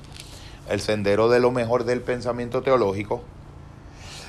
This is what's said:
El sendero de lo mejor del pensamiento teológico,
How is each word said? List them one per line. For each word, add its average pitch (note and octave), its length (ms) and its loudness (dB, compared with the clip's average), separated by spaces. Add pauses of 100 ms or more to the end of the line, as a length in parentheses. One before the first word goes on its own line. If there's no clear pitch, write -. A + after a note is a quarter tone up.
(720)
El G2+ 100 0
sendero G#2 480 4
de A#2+ 120 6
lo B2 100 6
mejor A#2+ 340 0
del B2 160 0
pensamiento B2 640 -2
teológico, G#2+ 600 2 (1080)